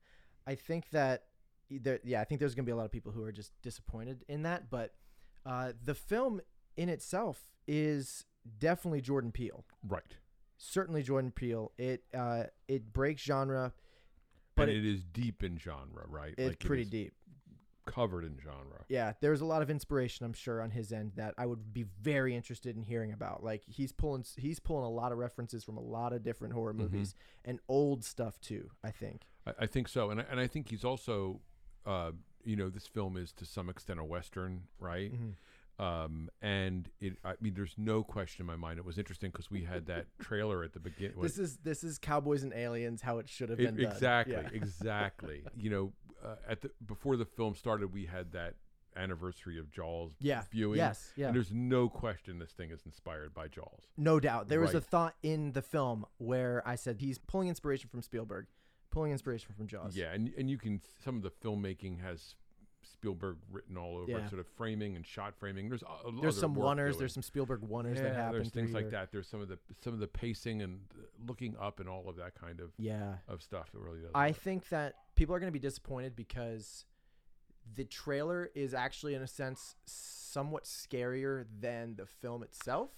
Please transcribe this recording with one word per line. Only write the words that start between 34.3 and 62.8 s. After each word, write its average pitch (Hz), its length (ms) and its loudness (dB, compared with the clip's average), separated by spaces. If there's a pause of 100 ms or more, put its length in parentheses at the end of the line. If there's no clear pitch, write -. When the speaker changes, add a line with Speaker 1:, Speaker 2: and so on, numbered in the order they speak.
Speaker 2:
right? 90 340 -4
Speaker 1:
Mm-hmm. - 720 -8
Speaker 2:
Um, 80 460 0 (140)
and 95 480 0 (100)
it, 95 240 -4
I 95 160 -2
mean, 107 140 0
there's 95 240 -2
no 110 260 4
question 95 380 -4
in 87 40 -4
my 82 100 -4
mind. 82 220 -4
It 87 60 -6
was 87 140 -4
interesting 98 340 -4
'cause - 180 -8
we 98 140 -2
had 85 220 -4
that 85 260 -2
Speaker 1:
<laughs> - 80 -14
Speaker 2:
trailer 104 420 0
at 82 120 -4
the - 60 -10
begin-, 87 400 -4
Speaker 1:
This 165 180 0
is, 165 200 0
this 151 240 -2
is 160 160 -4
Cowboys 147 440 4
and 135 100 -2
Aliens, 117 480 0
how 120 180 0
it 113 100 -6
should 123 200 -4
have 117 100 0
Speaker 2:
It, 127 60 8 (100)
Speaker 1:
been 110 80 6
done. 107 100 4
Speaker 2:
exactly, 120 420 6
Speaker 1:
Yeah. - 160 -2
<laughs> - 20 -8
Speaker 2:
exactly. 101 880 0 (140)
You 107 140 0
know, 98 220 2 (300)
uh, 110 120 -6 (120)
at 110 140 -2
the, - 100 -4 (140)
before 117 320 2
the 117 80 4
film 107 300 0
started, 101 400 0
we 101 100 -4
had 87 280 -6
that 85 240 -4 (380)
anniversary 90 640 -4
of 78 120 -8
Jaws 85 400 -4 (100)
Speaker 1:
Yeah. 135 300 2
Speaker 2:
viewing. 107 260 4
Speaker 1:
Yes, 143 400 2
yeah. 139 120 0
Speaker 2:
And 120 60 4
there's 110 160 4
no 123 380 6
question 95 500 -4
this 82 140 -10
thing 82 200 -8
is 80 120 -12
inspired 76 480 -8
by 80 160 -6
Jaws. - 380 -12 (100)
Speaker 1:
No 156 240 8
doubt. 117 280 2
There 156 120 6
was 165 140 6
a 165 60 8
Speaker 2:
Right. - 40 -4
Speaker 1:
thought 165 380 4
in 156 300 2
the 131 100 0
film 123 420 2 (140)
where 123 500 2
I 120 60 0
said, 120 240 -2
"He's 135 180 0
pulling 190 320 0
inspiration 139 400 0
from 120 140 -6
Spielberg, 104 460 -4 (420)
pulling 151 220 4
inspiration 120 440 -2
from 104 100 -4
Jaws." 95 300 -6
Speaker 2:
Yeah, 85 160 0
and, 110 240 2
and 131 140 2
you 135 80 0
can, 104 240 -2 (200)
some 131 140 -2
of 107 60 -2
the 92 80 -2
filmmaking 95 720 -2
has 90 320 -8 (480)